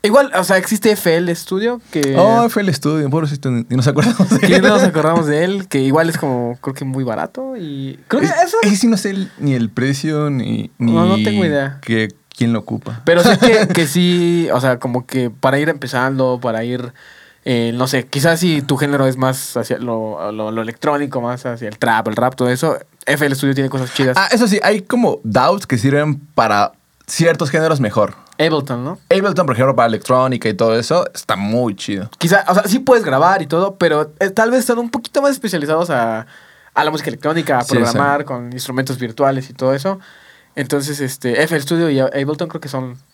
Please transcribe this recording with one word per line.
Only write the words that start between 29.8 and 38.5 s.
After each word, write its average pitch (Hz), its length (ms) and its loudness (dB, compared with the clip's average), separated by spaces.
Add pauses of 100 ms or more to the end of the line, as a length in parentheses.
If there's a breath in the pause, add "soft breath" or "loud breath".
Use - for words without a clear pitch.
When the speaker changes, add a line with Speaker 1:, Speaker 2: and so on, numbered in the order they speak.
Speaker 2:
electrónica 127 600 0
y 104 60 -2
todo 113 240 2
eso, 156 260 0 (100)
está - 220 -4
muy 110 400 -2
chido. 101 320 -8 (100)
Speaker 1:
Quizá, 170 300 2
o 185 60 2
sea, 202 120 4
sí 214 120 0
puedes 247 260 4
grabar 160 380 2
y 147 40 -8
todo, 185 300 -2
pero, 151 440 0
eh, 190 100 0
tal 220 200 2
vez 254 100 2
están 240 180 -2
un 240 100 -6
poquito - 320 -4
más 277 120 2
especializados 170 580 -2
a, 113 360 -2 (480 loud breath)
a 147 100 2
la 151 60 0
música 143 200 -6
electrónica, 156 480 -2
a 120 60 -2
Speaker 2:
Sí, 123 120 -2
Speaker 1:
programar 135 440 0
Speaker 2:
sí. - 60 -8
Speaker 1:
con 120 260 -10